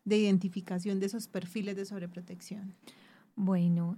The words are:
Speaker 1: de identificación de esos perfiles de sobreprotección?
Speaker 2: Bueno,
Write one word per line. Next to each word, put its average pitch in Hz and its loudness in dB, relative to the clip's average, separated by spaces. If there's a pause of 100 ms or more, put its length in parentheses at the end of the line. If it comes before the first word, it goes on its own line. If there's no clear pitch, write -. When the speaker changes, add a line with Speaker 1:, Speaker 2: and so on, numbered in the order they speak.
Speaker 1:
de 214 4
identificación 190 2
de 196 0
esos 208 -6
perfiles 196 -6
de 196 -6
sobreprotección? 185 -12 (640)
Speaker 2:
Bueno, 175 2